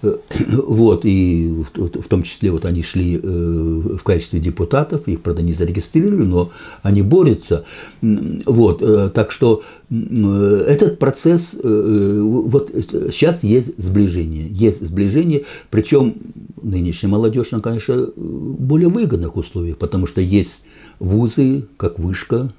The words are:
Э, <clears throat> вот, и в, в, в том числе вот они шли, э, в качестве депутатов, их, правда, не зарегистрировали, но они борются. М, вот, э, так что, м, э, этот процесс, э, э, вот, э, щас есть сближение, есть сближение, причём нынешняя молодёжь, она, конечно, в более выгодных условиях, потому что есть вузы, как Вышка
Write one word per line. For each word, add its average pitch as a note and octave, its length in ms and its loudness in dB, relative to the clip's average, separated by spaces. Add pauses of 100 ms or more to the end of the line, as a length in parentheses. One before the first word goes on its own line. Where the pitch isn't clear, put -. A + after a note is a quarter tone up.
Э, G2+ 120 0 (140)
<clears throat> - 220 -4 (160)
вот, A2 360 4
и F2+ 460 2
в, D#2+ 320 -6
в, E2+ 220 -6
в - 40 -14
том F#2 140 2
числе F#2+ 300 -2
вот E2+ 140 -4
они E2+ 180 -2
шли, F2+ 320 -2
э, - 40 -2
в E2+ 840 -2
качестве F2 360 0
депутатов, C3+ 680 -2
их, E2 140 -4
правда, E2+ 200 -2
не E2 120 0
зарегистрировали, A2+ 720 0
но F2 280 0 (320)
они G2+ 180 2
борются. A2 640 2 (380)
М, G#2 420 -2
вот, A2 380 4
э, G2+ 260 4
так G#2+ 220 0
что, A#2 320 2 (260)
м, A2+ 220 -4
э, G2+ 560 2
этот - 320 2
процесс, E3 560 0
э, - 80 -14
э, G#2 580 2
вот, A#2+ 520 0
э, - 380 -4
щас E3+ 320 0
есть A2+ 360 2
сближение, F2+ 680 0
есть G2+ 400 0
сближение, A#2+ 580 0 (260)
причём A#2+ 420 2 (480)
нынешняя F2+ 500 -2
молодёжь, A2 420 2
она, A2 80 -4
конечно, A#2 340 -4 (200)
в - 460 -8
более D#3 280 4
выгодных A#2+ 460 -2
условиях, E2+ 420 -6
потому F#2 300 -2
что - 140 -2
есть F#2 440 0 (340)
вузы, A#2+ 680 0 (120)
как - 220 -4
Вышка G#2+ 600 -4